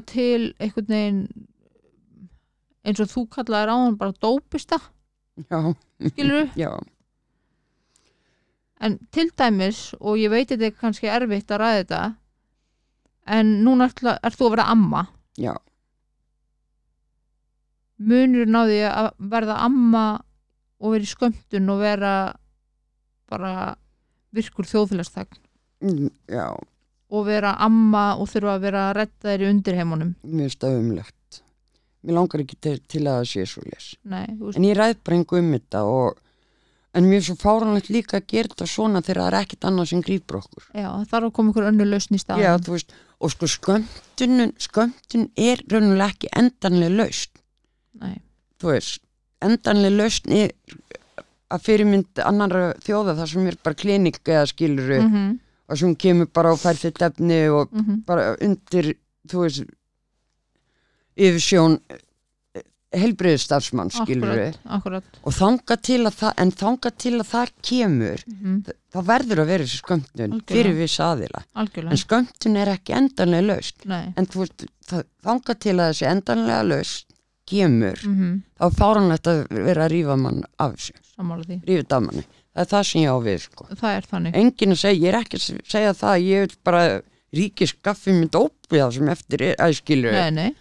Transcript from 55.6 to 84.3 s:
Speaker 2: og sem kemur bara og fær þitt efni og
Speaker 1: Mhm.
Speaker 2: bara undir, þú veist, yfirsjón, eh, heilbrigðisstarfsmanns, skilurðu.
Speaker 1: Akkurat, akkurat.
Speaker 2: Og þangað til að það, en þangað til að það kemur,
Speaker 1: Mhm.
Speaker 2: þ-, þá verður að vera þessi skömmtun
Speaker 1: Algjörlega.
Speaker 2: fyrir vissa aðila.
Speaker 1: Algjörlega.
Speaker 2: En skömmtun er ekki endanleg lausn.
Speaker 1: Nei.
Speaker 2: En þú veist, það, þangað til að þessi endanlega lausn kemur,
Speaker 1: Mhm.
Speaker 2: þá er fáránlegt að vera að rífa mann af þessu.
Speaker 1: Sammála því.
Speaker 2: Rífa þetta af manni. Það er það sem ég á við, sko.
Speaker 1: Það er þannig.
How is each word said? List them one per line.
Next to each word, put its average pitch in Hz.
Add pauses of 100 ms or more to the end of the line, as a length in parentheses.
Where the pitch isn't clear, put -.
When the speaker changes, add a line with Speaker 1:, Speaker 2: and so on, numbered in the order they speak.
Speaker 2:
og 151
sem 170
kemur 175
bara 165
og 156
fær 170
þitt -
efni 170
og 147
Speaker 1:
Mhm. 214
Speaker 2:
bara 120
undir, 175 (300)
þú 180
veist, 143 (1500)
yfirsjón, 170 (760)
eh, - (320)
heilbrigðisstarfsmanns, 160
skilurðu. 117
Speaker 1:
Akkurat, 160
akkurat. 190 (200)
Speaker 2:
Og 139
þangað 233
til 247
að 208
það, -
en 185
þangað 233
til 240
að 233
það 240 (100)
kemur, 170
Speaker 1:
Mhm. 196
Speaker 2:
þ-, - (160)
þá 180
verður 220
að 156
vera 175
þessi -
skömmtun 135
Speaker 1:
Algjörlega. 220
Speaker 2:
fyrir 185
vissa 160
aðila. - (120)
Speaker 1:
Algjörlega. 175
Speaker 2:
En 196
skömmtun 226
er 202
ekki 190
endanleg 185
lausn. - (100)
Speaker 1:
Nei. 180
Speaker 2:
En 185
þú 185
veist, - (220)
það, 175 (200)
þangað 240
til 196
að 170
þessi 151
endanlega 226
lausn - (420)
kemur, 127
Speaker 1:
Mhm. 190 (160)
Speaker 2:
þá 170
er 180
fáránlegt 202
að 160 (180)
vera 160
að 156
rífa 151
mann 127 (160)
af 135
þessu. - (260)
Speaker 1:
Sammála 170
því. 175
Speaker 2:
Rífa 180
þetta 139
af 117
manni. 65 (320)
Það 175
er 175
það 202
sem 170
ég 151
á 131
við, 104
sko. -
Speaker 1:
Það 202
er 196
þannig. 170